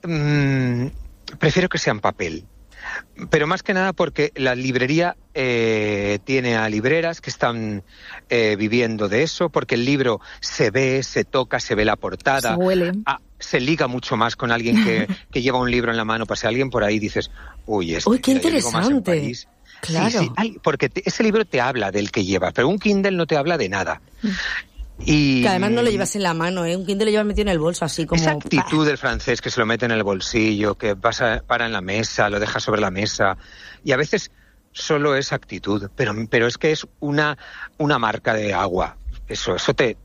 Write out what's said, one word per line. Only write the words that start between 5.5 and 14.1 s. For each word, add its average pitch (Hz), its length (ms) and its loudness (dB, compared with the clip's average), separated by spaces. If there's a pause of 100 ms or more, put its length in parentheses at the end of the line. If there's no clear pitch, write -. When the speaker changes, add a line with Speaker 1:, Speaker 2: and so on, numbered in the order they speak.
Speaker 1:
tiene 127 320 0
a 110 100 0
libreras 151 540 0
que - 80 -10
están, 113 540 -2 (460)
eh, 113 300 4
viviendo 110 480 0
de 107 160 2
eso, 165 260 -2
porque 147 260 -2
el 120 100 0
libro 131 340 2 (220)
se - 280 0
ve, 131 320 0
se 123 220 -2
toca, 127 380 -2
se - 140 -2
ve 107 100 2
la 107 100 2
portada. 123 560 -2
Speaker 2:
Se - 100 0
huele. 185 300 2 (140)
Speaker 1:
Ah, 135 160 -2 (180)
se - 220 -2
liga 147 260 0
mucho 123 300 -4